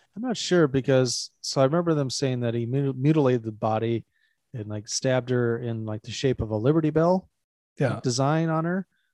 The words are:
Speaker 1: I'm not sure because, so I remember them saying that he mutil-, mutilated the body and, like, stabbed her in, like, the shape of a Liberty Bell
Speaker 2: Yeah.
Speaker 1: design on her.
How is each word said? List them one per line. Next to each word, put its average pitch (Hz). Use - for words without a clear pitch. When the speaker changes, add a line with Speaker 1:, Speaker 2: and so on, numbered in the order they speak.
Speaker 1:
I'm 208
not 247
sure 175
because, 131
so -
I 135
remember 165
them 139
saying 127
that 117
he 117
mutil-, 135
mutilated 131
the 110
body 110
and, 107
like, 107
stabbed 127
her 120
in, 117
like, 107
the -
shape 127
of 107
a 110
Liberty 151
Bell 170
Speaker 2:
Yeah. 131
Speaker 1:
design 143
on 160
her. 185